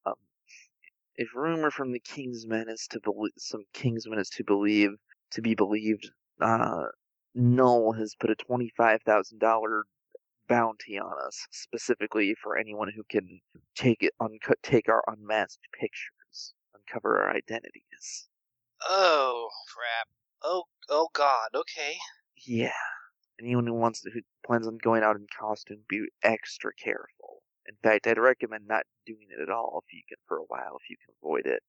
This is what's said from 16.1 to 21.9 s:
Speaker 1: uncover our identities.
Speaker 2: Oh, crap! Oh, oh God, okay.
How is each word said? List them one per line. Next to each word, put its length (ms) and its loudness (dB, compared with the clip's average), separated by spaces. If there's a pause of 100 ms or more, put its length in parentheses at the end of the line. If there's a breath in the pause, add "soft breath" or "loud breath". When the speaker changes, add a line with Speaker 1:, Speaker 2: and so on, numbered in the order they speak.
Speaker 1:
uncover 440 0
our 120 2
identities. 960 -10 (600)
Speaker 2:
Oh, 600 4 (240)
crap! 340 -6 (360)
Oh, 200 -2 (260)
oh 240 4
God, 420 4
okay. 400 -6 (500 loud breath)